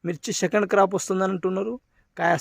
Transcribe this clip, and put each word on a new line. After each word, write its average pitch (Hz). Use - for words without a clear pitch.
మిర్చి 170
సెకండ్ 202
క్రాప్ 190
వస్తుందని 190
అంటున్నారు, 190
కాయ 170